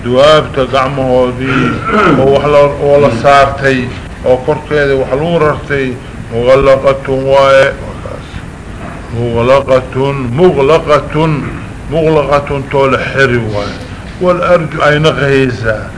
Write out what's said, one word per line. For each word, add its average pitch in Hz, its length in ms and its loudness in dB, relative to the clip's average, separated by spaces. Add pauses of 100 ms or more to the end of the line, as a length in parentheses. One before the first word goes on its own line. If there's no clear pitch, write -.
duwaabta 135 600 2
gacmahoodii, 131 1040 0 (500)
oo 135 140 4
wax 139 160 0
la, 147 100 4 (220)
oo 143 200 4
la 139 80 4 (120)
saartay, 135 640 2 (400)
oo 170 120 4
korkeeda 147 580 -2
wax 131 160 -2
lagu 160 280 0
rartay, 139 540 -2 (380)
mughallaqatun 135 960 2
waaye. 135 420 6 (1500)
Mughallaqatun, 127 1000 0 (180)
mughallaqatun, 151 1000 2 (600)
mughallaqatun 143 800 0
too 139 180 2
la 123 80 0
xiri 131 400 0
waaye. 104 400 -4 (440)
Wal 180 200 0
arju-, 156 400 0
ay 147 180 2
naqaysaa. 127 1000 0